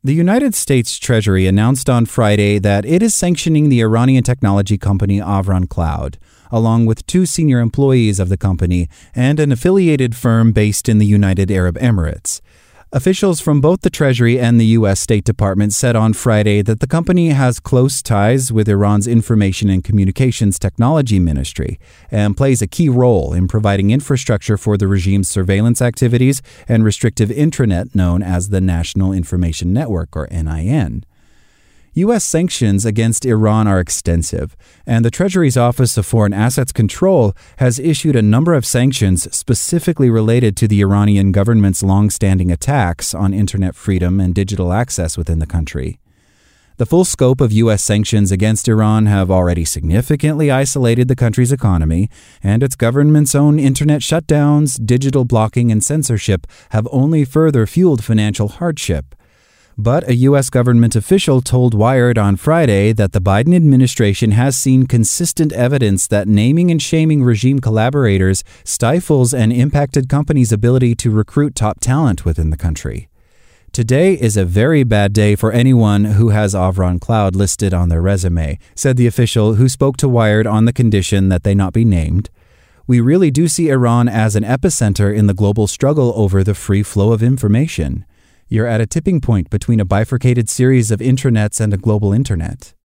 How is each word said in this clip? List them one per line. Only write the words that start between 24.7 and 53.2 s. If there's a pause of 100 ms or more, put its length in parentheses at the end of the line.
the
regime's
surveillance
activities (260)
and
restrictive
intranet
known
as
the
National
Information
Network,
or
N
I
N. (920)
U
S
sanctions
against
Iran
are
extensive, (300)
and
the
Treasury's
Office
of
Foreign
Assets
Control (220)
has
issued
a
number
of
sanctions
specifically
related
to
the
Iranian
government's
long-standing
attacks
on
internet
freedom
and
digital
access
within
the
country. (800)
The
full
scope
of
U
S
sanctions
against
Iran
have
already
significantly
isolated
the
country's
economy, (360)
and
its
government's